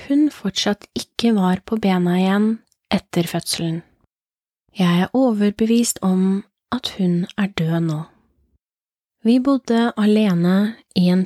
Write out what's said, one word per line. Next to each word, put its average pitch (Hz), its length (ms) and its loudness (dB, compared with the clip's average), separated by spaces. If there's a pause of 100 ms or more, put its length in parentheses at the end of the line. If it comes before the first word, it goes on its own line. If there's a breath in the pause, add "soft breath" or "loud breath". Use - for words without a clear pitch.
hun 294 240 2
fortsatt - 640 -4
ikke - 400 -2
var 185 320 0
på 226 140 -4
bena 180 400 0
igjen 196 260 2 (440)
etter 175 360 -2
fødselen. 165 560 -6 (960)
Jeg 175 260 2
er 190 140 -4
overbevist 226 880 0
om 190 400 0 (260)
at - 280 -8
hun 175 260 0 (100)
er 196 220 -2
død 165 320 -2
nå. 151 100 -4 (1300)
Vi 240 180 4
bodde 247 460 0 (100)
alene 208 800 2 (180)
i 180 160 4
en 185 160 2